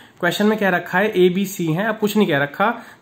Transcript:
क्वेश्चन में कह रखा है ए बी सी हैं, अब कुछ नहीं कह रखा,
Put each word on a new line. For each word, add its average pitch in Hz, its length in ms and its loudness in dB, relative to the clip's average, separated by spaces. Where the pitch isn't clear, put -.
क्वेश्चन 175 260 0
में 214 140 2
कह 196 100 0
रखा 175 300 -2
है 214 160 0
ए 180 140 6
बी 190 180 0
सी 180 200 -6
हैं, 165 180 0
अब 220 140 -2
कुछ 208 180 -2
नहीं 208 100 4
कह 143 100 0
रखा, 143 320 0